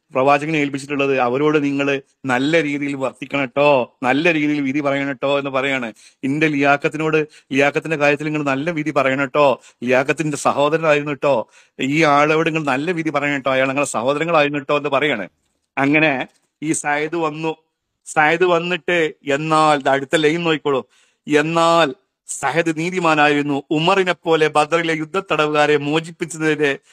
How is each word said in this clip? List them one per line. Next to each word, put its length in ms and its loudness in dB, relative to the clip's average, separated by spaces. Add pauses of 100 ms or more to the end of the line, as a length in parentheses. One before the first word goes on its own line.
(120)
പ്രവാചകനെ 460 2
ഏൽപ്പിച്ചിട്ടുള്ളത്, 640 -2
"അവരോട് 440 2
നിങ്ങൾ 380 -2 (220)
നല്ല 380 0
രീതിയിൽ 340 -4
വർത്തിക്കണം 480 -6
ട്ടോ, 580 2
നല്ല 320 2
രീതിയിൽ 260 -2
വിധി 200 -4
പറയണം 320 -2
ട്ടോ" 260 -2
എന്ന് 120 -6
പറയാണ്. 420 -4 (320)
"ഇന്റെ 220 0
ലിയാഖത്തിനോട്, 720 0 (360)
ലിയാഖത്തിന്റെ 440 0
കാര്യത്തിൽ 280 0
നിങ്ങൾ 180 -4
നല്ല 280 -2
വിധി 200 -4
പറയണം 360 0
ട്ടോ. 340 2 (240)
ലിയാഖത്തിന്റെ 520 0
സഹോദരനായിരുന്നു 760 0
ട്ടോ. 360 0 (320)
ഈ 220 0
ആളോട് 460 4
നിങ്ങൾ 160 -2
നല്ല 260 -2
വിധി 200 -4
പറയണം 300 -2
ട്ടോ. 100 -2
അയാൾ 180 2
ഞങ്ങളെ 180 -2
സഹോദരങ്ങളായിരുന്നു 720 0
ട്ടോ" 180 -2
എന്ന് 120 -4
പറയാണ്. 400 -2 (500)
അങ്ങനെ 480 2 (360)
ഈ 100 -2
സയദ് 440 -4
വന്നു. 400 -4 (500)
സയദ് 380 2
വന്നിട്ട്, 720 0 (180)
എന്നാൽ, 460 2
ഇത് 100 -4
അടുത്ത 280 0
ലൈൻ 260 0
നോക്കിക്കോളൂ. 460 -2 (500)
"എന്നാൽ 560 2 (320)
സഹദ് 520 -2
നീതിമാനായിരുന്നു. 920 0
ഉമറിനെ 420 2
പോലെ 360 2
ബദറിലെ 480 0
യുദ്ധത്തടവുകാരെ 800 0
മോചിപ്പിച്ചതിനെതിരെ 1000 -2 (140)